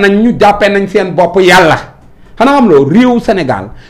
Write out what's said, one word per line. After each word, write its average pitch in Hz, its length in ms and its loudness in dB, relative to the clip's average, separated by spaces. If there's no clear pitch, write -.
nañ 202 220 0
ñu, 240 160 0
jàppee 202 300 0
nañ 196 180 -2
seen 190 260 -4
bopp 175 260 -2
yàlla. 175 380 2
Xanaa 269 180 2
xam 240 120 2
loo, 139 200 4
réew 240 300 2
Sénégal, 120 500 -4